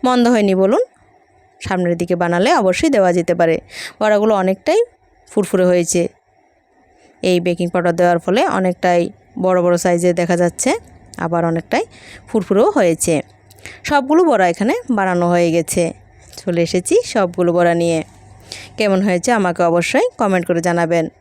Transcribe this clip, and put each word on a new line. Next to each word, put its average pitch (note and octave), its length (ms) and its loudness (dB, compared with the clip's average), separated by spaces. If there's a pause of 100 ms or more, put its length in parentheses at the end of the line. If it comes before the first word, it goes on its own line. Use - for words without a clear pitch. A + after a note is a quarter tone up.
মন্দ B3 180 2 (100)
হয়নি G#3 280 2
বলুন। A#3+ 200 2 (760)
সামনের F3+ 400 -2
দিকে F3 220 -2
বানালে F3 280 0 (100)
অবশ্যই F#3+ 360 0
দেওয়া F#3+ 220 4
যেতে E3+ 220 0
পারে। E3 160 2 (440)
বড়াগুলো G#3+ 320 2 (100)
অনেকটাই F#3+ 380 0 (500)
ফুরফুরে F#3 400 0
হয়েছে, F3 320 0 (1200)
এই F3+ 240 0
বেকিং F3 260 -4
পাউডার F3 280 0
দেওয়ার F3 240 2
ফলে G3 160 0 (180)
অনেকটাই F3+ 440 0 (420)
বড় F#3 200 2
বড় F3 200 2
সাইজে F3 260 2 (100)
দেখা E3+ 220 0
যাচ্ছে, F3 280 -2 (540)
আবার E3+ 260 -2
অনেকটাই E3 340 -2 (440)
ফুরফুরেও G#3+ 480 0
হয়েছে। E3+ 380 0 (760)
সবগুলো C#4+ 320 2 (100)
বড়া G3 220 2
এখানে G#3+ 220 -2 (240)
বানানো F3+ 340 0
হয়ে F3 240 2
গেছে। E3+ 260 -2 (580)
চলে F3 260 -4
এসেছি F3+ 280 -2 (180)
সবগুলো F3+ 460 0
বড়া F3 240 2
নিয়ে। E3 180 0 (760)
কেমন G3 280 2
হয়েছে F3+ 240 0 (100)
আমাকে F3+ 200 -2 (100)
অবশ্যই F3 360 0 (140)
কমেন্ট F#3 280 0
করে E3+ 200 0
জানাবেন। E3+ 360 0 (160)